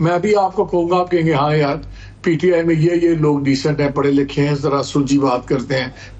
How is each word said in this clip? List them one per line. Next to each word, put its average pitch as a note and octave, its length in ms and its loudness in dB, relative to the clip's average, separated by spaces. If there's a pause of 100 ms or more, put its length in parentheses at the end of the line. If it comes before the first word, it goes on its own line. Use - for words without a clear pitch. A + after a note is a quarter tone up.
मैं E3+ 200 0
भी G#3 120 2
आपको G3 320 2
कहूंगा, F3 320 0
आप F3 120 0
कहेंगे, D#3+ 240 2
"हाँ D3+ 220 0
यार, C#3+ 260 0 (420)
पीटीआई E3+ 400 2
में E3 120 2
ये, E3+ 320 2
ये E3 80 2
लोग D3 280 2
decent C#3+ 380 0
हैं, C#3 120 0
पढ़े C#3+ 180 0
लिखे C#3 300 0
हैं, C#3+ 140 0
जरा C#3 260 -2
सुलझी C#3 360 0
बात C3 300 0
करते C3 280 -2
हैं, B2+ 200 -4 (240)